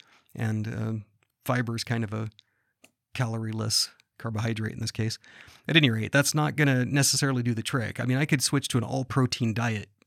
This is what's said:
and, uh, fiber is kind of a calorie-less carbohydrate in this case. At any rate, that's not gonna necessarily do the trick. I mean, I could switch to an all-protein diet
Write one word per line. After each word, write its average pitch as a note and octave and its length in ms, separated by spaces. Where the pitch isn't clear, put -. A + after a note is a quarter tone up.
and, A2 340
uh, A2+ 240
fiber B2 320
is A2 80
kind A#2 180
of G#2 100
a A2 160
calorie-less A2+ 760
carbohydrate A2 560
in - 60
this A2 100
case. - 280
At D#3 80
any D3+ 140
rate, A2 220
that's C#3+ 220
not D3+ 220
gonna C3+ 280
necessarily C3+ 580
do A#2+ 120
the A2 80
trick. - 380
I A#2+ 40
mean, B2+ 140
I D3+ 80
could C#3+ 160
switch - 260
to B2+ 100
an A2+ 60
all-protein B2 720
diet A2 340